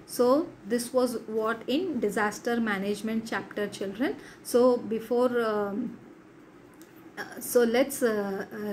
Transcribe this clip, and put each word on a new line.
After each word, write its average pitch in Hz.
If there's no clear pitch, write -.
So 254
this 240
was 247
what 220
in 294
disaster 214
management 214
chapter, 208
children. 208
So 247
before, 240
um, 214
uh, -
so -
let's, 247
uh, 202
uh, 226